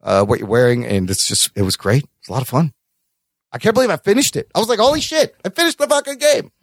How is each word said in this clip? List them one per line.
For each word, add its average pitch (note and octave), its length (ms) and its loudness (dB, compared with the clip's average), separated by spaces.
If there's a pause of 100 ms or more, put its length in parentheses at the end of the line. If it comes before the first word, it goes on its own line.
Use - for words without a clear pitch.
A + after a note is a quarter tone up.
uh, G2 220 2
what A2 160 0
you're G#2+ 80 -8
wearing, A#2+ 380 2
and F#2+ 240 -2
it's - 180 -2
just, - 280 -2
it G2+ 80 0
was F#2+ 120 -2
great. A#2 300 0 (140)
It's - 100 -20
a - 20 -8
lot B2 100 -2
of B2+ 60 -8
fun. D3+ 260 0 (760)
I B2 60 -12
can't G#3+ 160 0
believe B3 160 2
I E3 80 -2
finished A3 380 0
it. A#2+ 180 -6
I - 60 0
was A3 100 -2
like, A#3+ 100 0
"Holy C#4 220 4
shit, - 420 -2
I G3 60 -4
finished E4+ 300 -2
the C#4+ 80 -2
fucking C#4+ 320 -2
game." D4 320 0 (120)